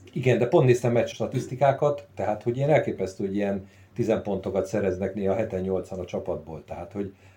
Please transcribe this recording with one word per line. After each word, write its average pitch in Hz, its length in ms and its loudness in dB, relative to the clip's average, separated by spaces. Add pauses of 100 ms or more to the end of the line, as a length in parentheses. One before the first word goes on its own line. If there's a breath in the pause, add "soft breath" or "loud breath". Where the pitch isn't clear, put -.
(120)
Igen, 127 260 4
de 120 80 2
pont 151 200 6
néztem 120 260 4
meccs 117 160 2
statisztikákat, 135 1040 0
tehát, 104 280 -2
hogy 120 140 -2
ilyen 139 140 2
elképesztő, 101 560 0
hogy 95 80 -4
ilyen 101 340 -2 (260 soft breath)
tizen 107 280 0
pontokat 98 440 -2
szereznek 95 480 -2
néha 95 200 0
heten 95 260 -2
nyolcan 92 380 -4
a 87 60 -6
csapatból. 80 640 -8
Tehát, 85 260 -12
hogy 98 200 -6 (240 soft breath)